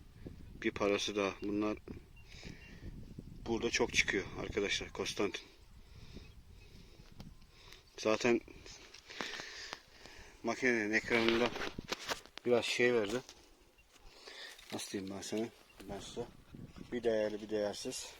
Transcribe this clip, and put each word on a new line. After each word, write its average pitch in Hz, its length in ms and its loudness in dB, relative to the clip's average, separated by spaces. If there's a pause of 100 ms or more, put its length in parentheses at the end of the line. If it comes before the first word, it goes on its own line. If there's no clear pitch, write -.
(600)
bir 113 100 2
parası 101 440 2
daha. 98 160 4 (100)
Bunlar 104 360 0 (1700)
burada 117 240 2
çok 113 240 4
çıkıyor - 320 4 (140)
arkadaşlar, 95 540 0
Konstantin. 98 500 0 (2500)
Zaten 110 440 6 (2000)
makinenin 113 500 4
ekranında 117 560 6 (960)
biraz 120 200 6
şey 123 280 6
verdi. 113 280 2 (1500)
Nasıl - 180 -6
diyeyim 98 240 -4
ben 95 60 -6
sana? 110 240 0 (440)
Ben 101 100 -6
size - 260 -6 (680)
bir 123 120 -2
değerli, 107 380 4
bir 107 80 -8
değersiz. 107 580 0 (120)